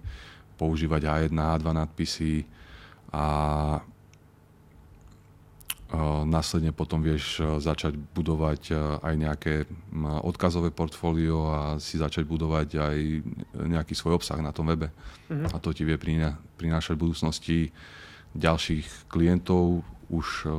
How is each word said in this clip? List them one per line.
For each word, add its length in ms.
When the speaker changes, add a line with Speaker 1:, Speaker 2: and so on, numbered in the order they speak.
Speaker 1:
používať 500
A 180
jedna, 260
A 80
dva 160
nadpisy 720
a, 140
e, 40
následne 480
potom 280
vieš, 360
e, 80
začať 340
budovať, 560
e, 60
aj 160
nejaké, 380
m, 160
odkazové 500
portfólio 760
a 120
si 220
začať 260
budovať 440
aj 180
nejaký 320
svoj 240
obsah 240
na 100
tom 160
webe. 220
Speaker 2:
Mhm. 220
Speaker 1:
A 100
to 140
ti 120
vie 120
prina-, 400
prinášať 400
v 60
budúcnosti 560
ďalších 540
klientov 760
už, 180
e, 40